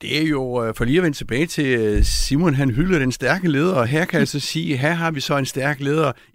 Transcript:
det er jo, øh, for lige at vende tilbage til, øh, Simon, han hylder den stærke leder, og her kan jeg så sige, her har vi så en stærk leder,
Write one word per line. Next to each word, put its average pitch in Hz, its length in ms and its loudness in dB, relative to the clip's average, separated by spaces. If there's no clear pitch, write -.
det 147 220 -2
er 160 40 2
jo, 131 380 -2
øh, 110 100 -2
for 120 100 -2
lige 135 140 4
at 185 40 4
vende 156 140 0
tilbage 123 300 -4
til, 151 200 -4
øh, 110 380 2
Simon, 147 500 2
han 135 160 2
hylder 165 280 2
den 127 140 0
stærke 170 380 -2
leder, 151 240 2
og 123 120 2
her 151 180 0
kan 175 140 -2
jeg - 100 0
så 143 120 -6
sige, 156 360 -4
her 143 160 0
har 165 180 -2
vi 143 100 -6
så 147 160 -2
en 135 100 -2
stærk 139 340 -4
leder, 143 320 0